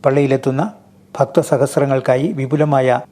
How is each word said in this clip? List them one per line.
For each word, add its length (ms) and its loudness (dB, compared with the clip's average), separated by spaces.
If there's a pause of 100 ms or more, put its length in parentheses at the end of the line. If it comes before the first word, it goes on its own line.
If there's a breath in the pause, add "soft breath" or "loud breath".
പള്ളിയിലെത്തുന്ന 580 0 (560)
ഭക്തസഹസ്രങ്ങൾക്കായി 1080 0 (140)
വിപുലമായ 580 0 (120)